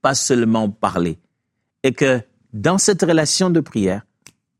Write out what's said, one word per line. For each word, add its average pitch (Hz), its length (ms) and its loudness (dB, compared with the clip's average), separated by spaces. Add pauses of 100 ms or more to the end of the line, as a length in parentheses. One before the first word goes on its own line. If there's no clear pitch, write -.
pas 135 120 2
seulement 113 560 0
parler. 92 480 -4 (640)
Et 131 100 0
que 131 300 0 (300)
dans 147 260 0
cette 196 240 0
relation 165 480 2
de 170 80 2
prière, 101 480 -4 (540)